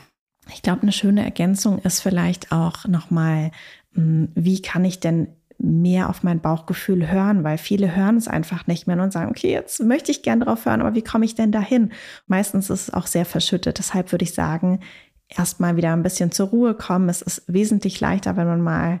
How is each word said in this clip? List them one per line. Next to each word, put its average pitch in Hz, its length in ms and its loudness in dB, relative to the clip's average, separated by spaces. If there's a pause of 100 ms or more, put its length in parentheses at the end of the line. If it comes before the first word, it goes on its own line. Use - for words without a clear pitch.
(540)
Ich - 80 -20
glaub, 180 200 0
eine 208 100 4
schöne 202 320 2
Ergänzung 190 560 0
ist - 220 -2
vielleicht 180 500 0
auch 165 340 -2
noch 175 260 0
mal, 160 400 0 (420)
mm, 160 320 2 (100)
wie 185 260 2
kann 180 240 -2
ich 180 140 -2
denn 165 280 0 (300)
mehr 180 520 2
auf - 140 -6
mein 175 180 0
Bauchgefühl 165 680 -2
hören? 190 320 2
Weil 156 140 0
viele 196 380 0
hören 196 220 4
es 226 100 0
einfach - 400 -4
nicht 170 200 -2
mehr 175 140 0
und 190 120 0
sagen, 180 160 -2
„Okay, - 220 -2
jetzt - 320 -4
möchte 262 280 2
ich - 120 -4
gern 226 160 2
drauf 226 260 -2
hören, 226 160 0
aber 214 140 0
wie 220 80 0
komme 226 220 0
ich 226 100 -4
denn 220 160 2
dahin?“ 220 400 2 (360)
Meistens 190 420 0
ist - 200 -4
es - 40 -8
auch - 140 -4
sehr 175 180 0
verschüttet. 170 520 -2
Deshalb 180 340 -4
würde 180 120 0
ich 170 100 -4
sagen, 165 460 0 (480)
erst - 320 -4
mal 175 180 2
wieder 165 160 2
ein 170 100 2
bisschen 180 280 0
zur 190 180 0
Ruhe 233 260 4
kommen. 185 340 0
Es 175 120 -2
ist - 260 -8
wesentlich 196 520 0
leichter, 185 360 -2
wenn 170 120 0
man 170 140 2
mal 170 400 0